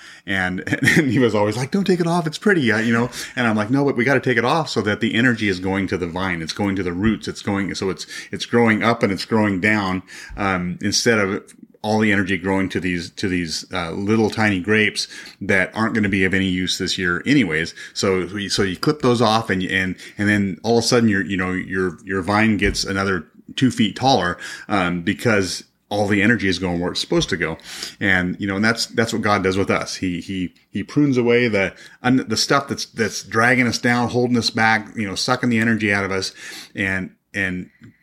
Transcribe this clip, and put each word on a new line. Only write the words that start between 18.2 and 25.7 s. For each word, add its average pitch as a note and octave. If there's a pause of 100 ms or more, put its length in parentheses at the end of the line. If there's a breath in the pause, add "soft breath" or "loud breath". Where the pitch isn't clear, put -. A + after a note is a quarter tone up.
we, G2
so -
you F#2
clip -
those A#2+
off A2
and, F#2
and, F#2+ (240 loud breath)
and G#2
then G2+
all A#2
of A2+
a -
sudden A#2
your, G2
you F#2
know, F#2
your, F#2
your F#2+
vine G#2
gets G2
another F#2+ (300)
two B2+
feet G#2+
taller, G2 (300 loud breath)
um, F2+
because G2 (280)